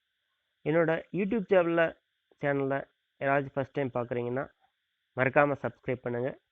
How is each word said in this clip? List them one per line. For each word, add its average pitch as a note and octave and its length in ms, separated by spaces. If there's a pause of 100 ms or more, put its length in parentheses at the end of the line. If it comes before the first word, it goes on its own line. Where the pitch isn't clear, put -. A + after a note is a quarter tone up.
(720)
என்னோட E3 420
YouTube G3 380
சேனல்ல, E3+ 460 (460)
சேனல்ல C#3 420 (360)
யாராச்சும் C#3 340
ஃபர்ஸ்ட் C3+ 200
டைம் C3+ 200
பார்க்குறீங்கன்னா, A#2+ 540 (680)
மறக்காம C3+ 440
சப்ஸ்கிரைப் B2 400
பண்ணுங்க. B2 380 (120)